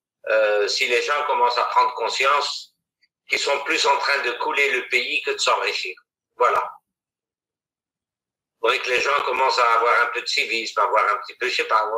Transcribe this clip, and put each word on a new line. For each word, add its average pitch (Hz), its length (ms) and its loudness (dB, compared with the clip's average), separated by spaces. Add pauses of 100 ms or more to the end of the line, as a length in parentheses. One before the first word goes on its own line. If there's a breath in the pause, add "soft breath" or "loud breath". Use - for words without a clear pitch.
(300)
euh, 104 380 4
si 123 200 -2
les 120 140 2
gens 143 240 -2
commencent 123 320 2
à - 80 2
prendre - 300 2
conscience 135 800 -2 (520)
qu'ils 143 120 -2
sont 143 240 0
plus 156 240 0
en 143 100 4
train 139 220 0
de 123 140 -2
couler 143 360 -2
le 123 180 -2
pays 131 360 -2
que 143 80 -2
de 139 80 -4
s'enrichir. 104 580 -2 (400)
Voilà. - 260 2 (1900)
Il - 80 -20
faudrait 123 180 0
que 127 100 -8
les 127 120 0
gens 139 220 0
commencent 127 360 0
à 117 140 4
avoir 117 300 4
un - 40 2
peu 120 140 -6
de - 60 -10
civisme, 113 520 -4
à 104 40 4
avoir 104 280 2
un 104 60 0
petit - 200 -12
peu, 127 120 -2
je 123 60 -4
sais 120 80 -2
pas, 107 340 0